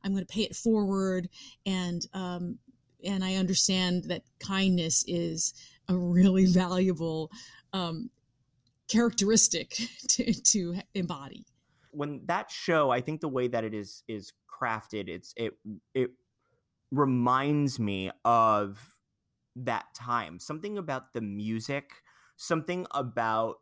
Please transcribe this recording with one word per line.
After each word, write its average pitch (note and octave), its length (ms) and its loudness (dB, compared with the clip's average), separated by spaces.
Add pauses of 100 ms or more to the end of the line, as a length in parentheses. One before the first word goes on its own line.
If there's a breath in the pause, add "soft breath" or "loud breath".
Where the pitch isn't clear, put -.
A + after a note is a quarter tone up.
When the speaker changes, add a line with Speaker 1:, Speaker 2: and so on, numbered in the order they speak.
Speaker 1:
I'm G3 100 0
gonna F#3+ 120 0
pay - 160 -4
it - 140 -2
forward." F#3+ 720 2 (360 loud breath)
And, F3+ 480 -2
um, F3+ 460 -6 (460)
and F#3+ 180 -2
I F#3 120 0
understand F#3 680 2
that - 180 -4 (160)
kindness F#3 680 2
is E3+ 460 -2 (340 loud breath)
a F3+ 80 2
really F3+ 500 6
valuable, F3 880 2 (400 loud breath)
um, E3+ 380 -4 (800)
characteristic A3+ 880 4 (160)
<laughs> - 160 -10
to, - 240 2
to F3 420 0 (180)
embody. D#3 520 -6 (460)
Speaker 2:
When D3 340 -6
that F#3 260 -2
show, D#3 380 2
I B2 100 2
think D3+ 220 -6
the D#3+ 80 -4
way B2+ 180 0
that A#2 160 0
it G#2+ 100 -4
is, G2+ 360 -10
is G#2 240 -10 (180)
crafted, G#2+ 560 -6
it's, F2+ 300 -12
it, A2+ 160 -4 (400)
it B2+ 160 0 (840)
reminds C3+ 880 2
me G2 320 -2 (140)
of G#2+ 720 2 (580)
that B2 300 -4 (100)
time. A2+ 440 -4
Something G3+ 380 -8
about D3 360 -8
the A#2+ 80 -4
music, A2 680 -6 (440 soft breath)
something F3 560 -4
about A2+ 720 -2